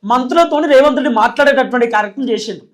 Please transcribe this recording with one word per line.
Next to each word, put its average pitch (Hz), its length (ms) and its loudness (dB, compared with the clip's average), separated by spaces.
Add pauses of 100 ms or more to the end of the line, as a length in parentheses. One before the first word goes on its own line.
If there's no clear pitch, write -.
మంత్రులతోని 302 600 0
రేవంత్ 277 280 4
రెడ్డి 254 180 -2
మాట్లాడేటటువంటి 247 720 0
కార్యక్రమం 214 420 -4
చేసిండు. 208 320 -6 (120)